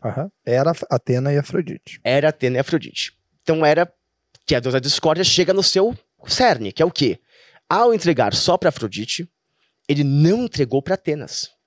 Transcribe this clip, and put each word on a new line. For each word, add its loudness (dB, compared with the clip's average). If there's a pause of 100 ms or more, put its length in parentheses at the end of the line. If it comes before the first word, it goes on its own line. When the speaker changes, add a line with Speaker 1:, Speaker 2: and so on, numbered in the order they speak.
Speaker 1:
Aham. -6 (120)
Era 2 (180)
Atena 0
e 2
Afrodite. -6
Speaker 2:
Era 2
Atena -2
e 0
Afrodite. -4 (300)
Então 0
Hera, 2 (520)
que 0
é 2
a 0
deusa 0
da -
discórdia, 0
chega 2
no 2
seu 0 (300)
cerne, 0
que -2
é 4
o 0
quê? 0 (480)
Ao 4
entregar 0
só 2
pra 2
Afrodite, -8 (580)
ele 0
não 2
entregou -2
pra -4
Atenas. -8 (160)